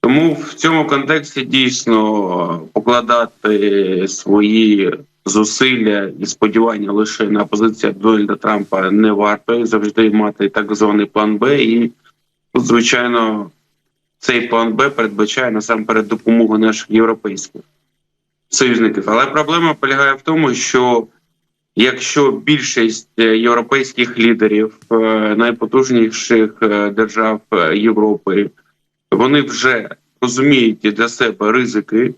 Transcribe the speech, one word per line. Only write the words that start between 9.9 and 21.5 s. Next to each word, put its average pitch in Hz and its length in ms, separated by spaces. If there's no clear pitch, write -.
мати 104 380
так 104 260
званий 104 300
план 107 320
Б. 131 260
І 117 280
тут, 123 120
звичайно, 117 880
цей 120 280
план 113 260
Б 131 160
передбачає 110 640
насамперед 110 560
допомогу 110 500
наших 110 340
європейських 110 680
союзників. 113 580
Але 117 180
проблема 156 480
полягає 135 400
в 135 80
тому, 156 320
що 120 540